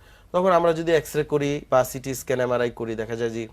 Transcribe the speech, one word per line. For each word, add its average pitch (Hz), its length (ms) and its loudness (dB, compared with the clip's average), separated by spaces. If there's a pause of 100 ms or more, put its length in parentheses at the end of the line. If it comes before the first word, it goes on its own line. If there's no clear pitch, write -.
(320)
তখন 180 200 2
আমরা 170 220 4
যদি 165 180 -2
এক্স-রে 151 320 0
করি 143 460 -2
বা 131 140 6
সিটি 131 320 -6
স্ক্যান, 127 240 -2
এমআরআই 123 320 0
করি, 113 240 -6
দেখা 113 200 -6
যায় 117 140 -2
যে 113 240 -8